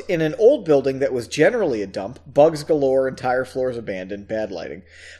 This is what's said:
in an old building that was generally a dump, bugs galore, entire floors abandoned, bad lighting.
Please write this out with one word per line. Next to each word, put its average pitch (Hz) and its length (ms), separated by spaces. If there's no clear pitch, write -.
in 170 140
an 156 180
old 254 240
building 135 360
that 135 120
was 120 160
generally 165 540
a 98 60
dump, 98 380
bugs 147 380
galore, 135 460
entire 127 340
floors 127 320
abandoned, 101 540
bad 107 200
lighting. 82 340